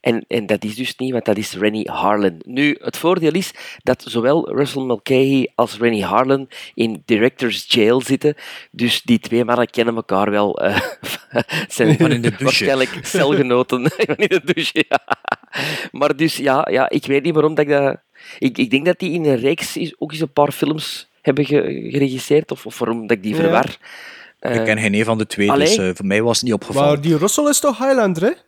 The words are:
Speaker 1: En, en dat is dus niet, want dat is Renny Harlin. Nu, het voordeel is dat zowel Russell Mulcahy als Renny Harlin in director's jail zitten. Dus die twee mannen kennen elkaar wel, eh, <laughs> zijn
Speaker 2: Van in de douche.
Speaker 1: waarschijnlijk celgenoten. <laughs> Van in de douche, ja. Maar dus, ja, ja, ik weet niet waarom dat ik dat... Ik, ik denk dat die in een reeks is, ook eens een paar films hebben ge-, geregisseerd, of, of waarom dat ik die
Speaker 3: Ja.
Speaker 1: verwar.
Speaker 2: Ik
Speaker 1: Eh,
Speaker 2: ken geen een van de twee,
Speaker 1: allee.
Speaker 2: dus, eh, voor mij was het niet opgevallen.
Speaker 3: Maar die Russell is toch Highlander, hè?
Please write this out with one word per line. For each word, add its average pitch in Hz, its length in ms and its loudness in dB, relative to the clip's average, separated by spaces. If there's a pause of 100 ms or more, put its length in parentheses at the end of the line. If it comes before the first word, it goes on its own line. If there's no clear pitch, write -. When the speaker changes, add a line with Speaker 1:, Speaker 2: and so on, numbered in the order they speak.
Speaker 1:
En, 113 240 0
en 110 180 -2
dat 101 180 0
is 107 120 -6
dus 123 200 -8
niet, 131 160 -4
want 117 140 -2
dat 101 120 2
is 104 160 -6
Renny 107 380 -2
Harlin. 98 540 0
Nu, 143 360 0
het - 160 -8
voordeel 165 360 2
is 185 180 -2 (320)
dat 127 240 0
zowel 120 480 0
Russell 139 280 -2
Mulcahy 131 640 2 (100)
als 117 220 -2
Renny 117 240 2
Harlin 131 480 2 (240)
in 110 320 -2
director's 113 640 0
jail 120 340 4
zitten. 143 340 0 (360)
Dus 113 300 -2
die 113 180 2
twee 117 260 0
mannen 120 240 2
kennen 117 260 0
elkaar 104 360 0
wel, 104 280 0
eh, 95 180 0 (500)
<laughs> 160 400 -4
zijn 170 300 2
Speaker 2:
Van 160 140 2
in 120 100 0
de 117 60 0
douche. 113 160 -4
Speaker 1:
waarschijnlijk 131 580 0
celgenoten. 131 880 0
<laughs> - 140 -2
Van - 100 -2
in 202 120 0
de 175 140 0 (120)
douche, 156 360 -2
ja. - 100 0 (920)
Maar 143 240 0
dus, 156 220 0
ja, 135 340 2
ja, 127 180 2
ik - 160 -2
weet 139 180 0
niet 165 100 -2
waarom 156 220 2
dat 151 100 2
ik 143 60 -2
dat... 139 260 2 (420)
Ik, 127 180 -2
ik 131 120 0
denk 135 160 2
dat 180 140 0
die 180 120 -4
in 165 140 -2
een 139 140 4
reeks 131 380 -2
is, 160 220 -6
ook 147 120 -8
eens 156 100 -6
een 151 120 -4
paar 143 180 2
films - 580 -6 (120)
hebben 139 240 2
ge-, 135 460 -2
geregisseerd, 139 600 0
of, - 140 -10
of 110 140 -14
waarom 117 280 -4
dat 113 100 2
ik 95 60 -14
die 104 120 -2
Speaker 3:
Ja. 165 60 0
Speaker 1:
verwar. 165 240 2 (720)
Speaker 2:
Ik - 100 -6
Speaker 1:
Eh, 113 140 0
Speaker 2:
ken 110 160 0
geen 107 140 0
een 107 120 2
van 113 120 0
de 107 100 0
twee, 101 240 0
Speaker 1:
allee. 143 160 4
Speaker 2:
dus, - 100 2
eh, 92 160 0
voor 98 120 -8
mij 101 160 2
was 117 140 2
het 123 100 -2
niet 117 80 0
opgevallen. 135 360 0
Speaker 3:
Maar 147 120 2
die 156 160 2
Russell 247 320 2
is 285 100 2
toch 277 180 0
Highlander, 226 460 2
hè? 247 80 2 (160)